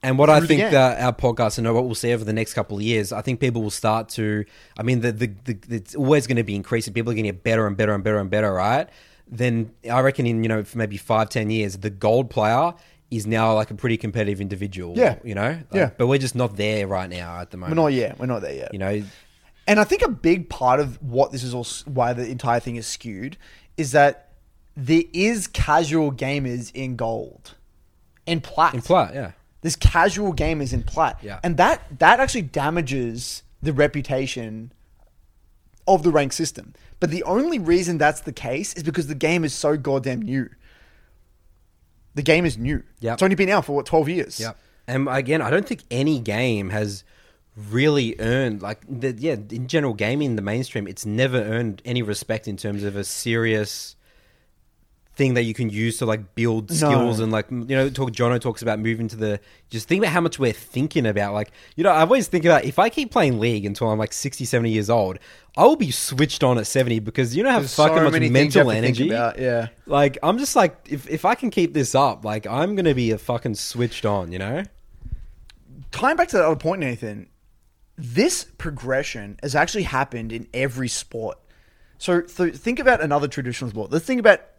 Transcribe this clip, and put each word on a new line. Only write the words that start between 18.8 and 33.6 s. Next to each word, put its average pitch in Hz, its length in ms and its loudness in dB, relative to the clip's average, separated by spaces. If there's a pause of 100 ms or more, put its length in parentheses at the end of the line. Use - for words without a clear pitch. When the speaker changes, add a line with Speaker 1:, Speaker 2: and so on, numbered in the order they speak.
Speaker 2:
And 208 120 6
I 214 40 6
think - 180 0
a 415 80 2
big 170 400 0
part 127 300 2
of 139 240 -4
what 123 280 2
this 127 120 -8
is 123 100 -6
all 123 80 -6
s-, - 240 -12
why 127 280 0
the 120 140 -6
entire 120 320 0
thing 120 160 -8
is 113 120 -10
skewed 113 500 -10 (400)
is 147 140 -4
that 143 380 4 (460)
there 151 280 2 (100)
is 202 320 0
casual 156 680 2
gamers 131 640 -4
in 131 220 -6
gold. 113 580 -8 (720)
In 165 160 -2
plat. - 320 2
Speaker 1:
In 123 80 -4
plat, 143 320 2
yeah. 117 180 -10 (300)
Speaker 2:
There's 160 140 -2
casual 185 580 4
gamers 147 400 -2
in 123 80 -2
plat. 143 400 -2
Speaker 1:
Yeah. 101 220 -12
Speaker 2:
And 170 140 0
that, 180 420 2
that 196 200 8
actually 262 220 0
damages 139 1040 -4 (180)